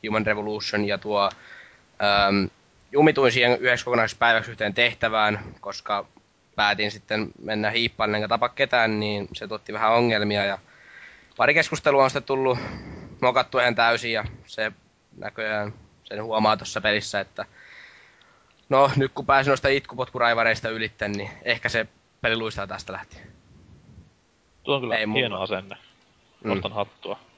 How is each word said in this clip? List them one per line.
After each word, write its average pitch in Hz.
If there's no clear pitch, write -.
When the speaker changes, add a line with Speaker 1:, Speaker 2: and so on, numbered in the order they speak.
Speaker 1:
Human 107
Revolution 104
ja 101
tuo, 101
ähm, 101
jumituin 139
siihen 120
yhdeksi 123
kokonaisessa 117
päiväksi 117
yhteen 107
tehtävään, 110
koska 101
päätin 104
sitten 107
mennä 107
hiippaan 113
enkä 107
tapa 113
ketään, 117
niin 104
se 107
tuotti 104
vähän 110
ongelmia 104
ja 98
pari 127
keskustelua 147
on 131
sitten 135
tullut 131
mokattua 127
ihan 120
täysin 117
ja 107
se 110
näköjään 104
sen 107
huomaa 110
tossa -
pelissä, 104
että -
no, 139
nyt 135
kun 131
pääsin 139
noista 131
itkupotkuraivareista 117
ylitte, 110
niin 101
ehkä 117
se 110
peli 113
luistaa 107
tästä 95
lähtien. -
Speaker 2:
Tuo 139
on 131
kyllä 117
Speaker 1:
Ei 110
mulla. 107
Speaker 2:
hieno 101
asenne. 98
Speaker 1:
Mm. 110
Speaker 2:
Nostan 98
hattua. 101